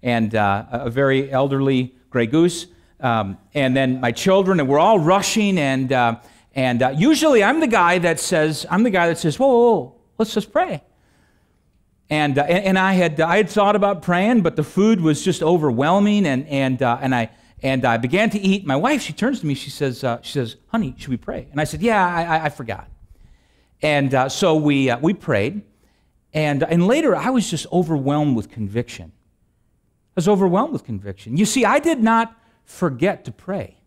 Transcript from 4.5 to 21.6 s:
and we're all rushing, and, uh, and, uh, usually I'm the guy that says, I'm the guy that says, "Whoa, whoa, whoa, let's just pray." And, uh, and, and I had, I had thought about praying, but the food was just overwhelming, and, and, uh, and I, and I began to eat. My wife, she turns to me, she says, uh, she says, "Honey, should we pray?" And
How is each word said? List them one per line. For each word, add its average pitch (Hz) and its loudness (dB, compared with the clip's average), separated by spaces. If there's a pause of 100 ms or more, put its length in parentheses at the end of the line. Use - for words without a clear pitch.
and 135 -2
we're 143 2
all 202 4
rushing, 190 2
and, 135 -2
uh, 120 0 (360)
and, 127 0
uh, 127 2
usually 240 4
I'm 277 2
the 320 2
guy 185 2
that 165 0
says, 156 -2
I'm 185 2
the 240 2
guy 175 2
that 165 -2
says, 156 -2
"Whoa, 269 2
whoa, 240 4
whoa, 143 -2 (240)
let's - -2
just - -6
pray." 311 -2 (1300)
And, 147 0
uh, 143 2
and, 175 0
and 190 2
I 190 2
had, 170 0
I 170 2
had 214 0
thought 208 2
about 202 0
praying, 196 2
but 165 0
the 151 -2
food 208 2
was 156 0
just 185 -2
overwhelming, 170 2
and, 139 -2
and, 135 -2
uh, 123 0
and 131 -2
I, 117 -2 (320)
and 131 -2
I 117 2
began 160 0
to 208 -6
eat. 196 0
My 135 0
wife, 240 0
she - -10
turns 233 -4
to 165 -6
me, 143 -2
she 135 -12
says, 131 -6
uh, 117 -4
she - -16
says, 120 -6 (120)
"Honey, 175 -4
should - -18
we 127 -4
pray?" - -12
And 143 -6